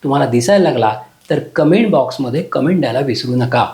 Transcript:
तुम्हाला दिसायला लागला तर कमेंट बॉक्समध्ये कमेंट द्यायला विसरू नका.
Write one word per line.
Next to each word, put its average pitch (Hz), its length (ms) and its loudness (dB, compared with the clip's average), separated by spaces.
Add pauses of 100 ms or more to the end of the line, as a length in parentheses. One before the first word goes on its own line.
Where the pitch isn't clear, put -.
तुम्हाला 139 220 0
दिसायला 160 440 2
लागला 113 300 0 (300)
तर 147 100 0 (160)
कमेंट 180 360 2
बॉक्समध्ये 135 500 -2
कमेंट 160 400 0
द्यायला 123 180 -2
विसरू 123 360 -4
नका. 123 380 0